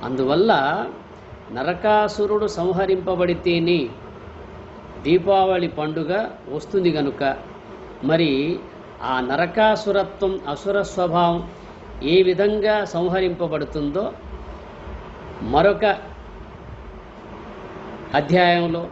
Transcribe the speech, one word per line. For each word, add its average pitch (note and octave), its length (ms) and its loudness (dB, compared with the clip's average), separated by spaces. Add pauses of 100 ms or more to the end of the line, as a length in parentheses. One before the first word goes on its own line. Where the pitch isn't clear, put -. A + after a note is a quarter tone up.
అందువల్ల C#3+ 800 2 (680)
నరకాసురుడు G#3 920 2
సంహరింపబడితేనే F3 1400 2 (1120)
దీపావళి F#3 680 4
పండుగ D#3 600 -2 (200)
వస్తుంది F3 420 0
గనుక, C#3 460 0 (680)
మరి D#3 560 2 (420)
ఆ B2+ 180 0
నరకాసురత్వం, F#3+ 1200 2 (100)
అసుర G3 320 0
స్వభావం E3+ 680 2 (540)
ఏ E3 200 6
విధంగా G#3 640 4
సంహరింపబడుతుందో E3+ 1300 -2 (1300)
మరొక F3+ 540 4 (2250)
అధ్యాయంలో E3+ 760 4